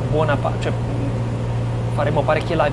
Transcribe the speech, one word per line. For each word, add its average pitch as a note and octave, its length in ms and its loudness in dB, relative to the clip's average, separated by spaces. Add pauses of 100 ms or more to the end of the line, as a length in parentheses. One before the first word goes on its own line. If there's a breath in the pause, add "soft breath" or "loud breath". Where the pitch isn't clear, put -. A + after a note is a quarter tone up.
buona D3+ 280 2
pa-, - 220 -2
cioè, D3+ 120 -2
mm, - 1200 -2
faremo D3 280 2
parecchie D#3 340 2
live D3 180 4